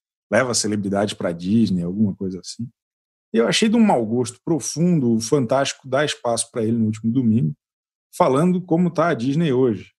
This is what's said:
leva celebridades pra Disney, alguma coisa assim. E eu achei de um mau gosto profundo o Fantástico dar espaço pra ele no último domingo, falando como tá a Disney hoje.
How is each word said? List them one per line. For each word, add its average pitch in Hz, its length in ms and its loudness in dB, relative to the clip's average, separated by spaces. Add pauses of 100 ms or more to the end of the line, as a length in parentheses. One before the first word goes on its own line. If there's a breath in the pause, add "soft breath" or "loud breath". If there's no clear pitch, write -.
(320)
leva 120 220 2
celebridades 101 600 -2
pra 92 200 -6
Disney, 92 500 0
alguma 95 320 -2
coisa 95 240 -8
assim. - 260 -14 (680)
E 220 40 0
eu 233 80 4
achei 214 220 2
de 214 80 2
um 226 100 6
mau 143 200 2
gosto 117 400 -2
profundo 156 680 0
o 110 60 2
Fantástico 135 640 -2
dar 135 200 0
espaço 117 440 -4
pra 117 140 -4
ele 117 140 0
no 110 80 2
último 107 260 -2
domingo, 127 420 2 (640)
falando 175 460 2
como 175 280 0
tá 165 200 0
a 160 40 0
Disney 139 380 0
hoje. 123 480 0